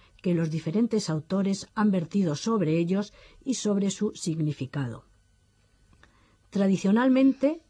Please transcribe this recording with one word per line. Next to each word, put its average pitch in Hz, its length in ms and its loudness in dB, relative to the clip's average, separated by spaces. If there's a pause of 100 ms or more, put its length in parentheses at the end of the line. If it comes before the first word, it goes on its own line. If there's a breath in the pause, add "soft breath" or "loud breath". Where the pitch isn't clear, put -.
(200 soft breath)
que 175 140 0
los 165 160 0
diferentes 202 580 0
autores 190 640 -2
han 214 160 2
vertido 175 460 0
sobre 170 420 0
ellos 190 360 -2 (300 loud breath)
y 262 100 -2
sobre 196 360 0
su 208 240 -4
significado. 143 920 -6 (1500 soft breath)
Tradicionalmente 254 1200 2